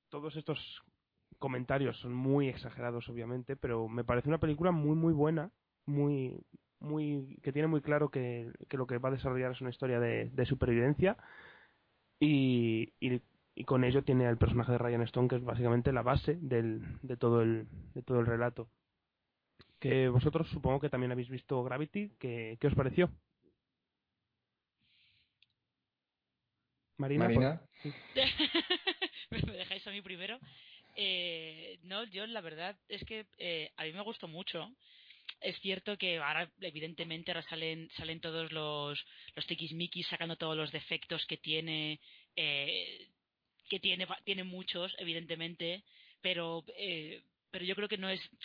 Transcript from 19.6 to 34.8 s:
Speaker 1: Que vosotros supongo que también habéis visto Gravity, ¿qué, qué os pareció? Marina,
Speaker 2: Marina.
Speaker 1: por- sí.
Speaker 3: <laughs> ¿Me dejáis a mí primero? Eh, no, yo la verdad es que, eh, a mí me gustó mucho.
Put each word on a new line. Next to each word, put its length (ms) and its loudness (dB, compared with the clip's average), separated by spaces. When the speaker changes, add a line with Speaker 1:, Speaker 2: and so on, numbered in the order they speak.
Speaker 1:
Que 300 4
vosotros 400 4
supongo 300 0
que 100 0
también 220 0
habéis 180 -2
visto 340 -2
Gravity, 560 -4
¿qué, 400 -6
qué 80 4
os 80 2
pareció? 340 4
Marina, 280 2
Speaker 2:
Marina. 360 6
Speaker 1:
por- 80 -20
sí. 120 -6
Speaker 3:
<laughs> 1300 0
¿Me 60 -10
dejáis 340 -8
a 40 -8
mí 100 -8
primero? 360 -10
Eh, 880 -4
no, 220 -8
yo 220 -8
la 140 -8
verdad 340 -10
es 160 -10
que, 200 -10
eh, 400 -6
a 60 -6
mí 100 -6
me 80 -10
gustó 260 -10
mucho. 420 -10